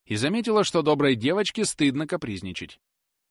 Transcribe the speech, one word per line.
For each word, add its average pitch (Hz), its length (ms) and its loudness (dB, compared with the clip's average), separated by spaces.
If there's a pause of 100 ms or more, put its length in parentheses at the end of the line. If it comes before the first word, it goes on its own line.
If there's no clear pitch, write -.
и 107 120 -4
заметила, 208 480 2
что 170 180 0
доброй 143 340 4
девочке 185 480 0
стыдно 147 420 0
капризничать. 98 720 -8 (500)